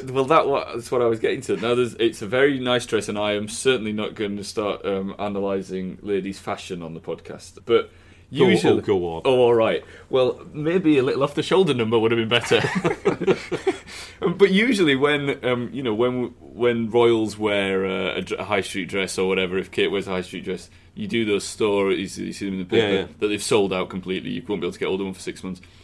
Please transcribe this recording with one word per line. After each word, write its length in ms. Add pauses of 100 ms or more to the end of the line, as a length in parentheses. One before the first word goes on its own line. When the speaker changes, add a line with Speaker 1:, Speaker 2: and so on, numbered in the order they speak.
(120)
Speaker 1:
well, 140
that 200
wa-, 280
that's 180
what 100
I 40
was 160
getting 220
to. 120
Now, 180
there's, 200
it's 280
a 60
very 320
nice 260
dress, 220
and 100
I 140
am 160
certainly 460
not 200
going 220
to 80
start, 420
um, 340
analysing 840
ladies' 380
fashion 440
on 120
the 40
podcast. 680
But 260 (460)
Speaker 2:
Go 60
on, 80
Speaker 1:
usually, 280
Speaker 2:
oh, 20
go 240 (100)
on. 80
Speaker 1:
Oh, 160
all 140
right. 320 (240)
Well, 420
maybe 460
a 60
little 200
off-the-shoulder 500
number 240
would 140
have 80
been 80
better. 340
<laughs> 760 (840)
Um, 140
but 160
usually, 440
when, 500
um, 260
you 120
know, 100
when, 460
when 500
royals 480
wear, 480
uh, 300
a 60
dr-, 180
a 60
high 160
street 280
dress 280
or 100
whatever, 320
if 100
Kate 220
wears 160
a 40
high 100
street 220
dress, 260 (260)
you 120
do 160
those 200
stories, 720
you 160
see 120
them 100
in 60
the 40
paper, 120 (160)
Speaker 2:
Yeah, 80
yeah. 60 (120)
Speaker 1:
that 80
they've 160
sold 280
out 180
completely. 420
You 160
won't 140
be 60
able 60
to 60
get 80
hold 140
of 40
one 80
for 80
six 220
months. 180 (220)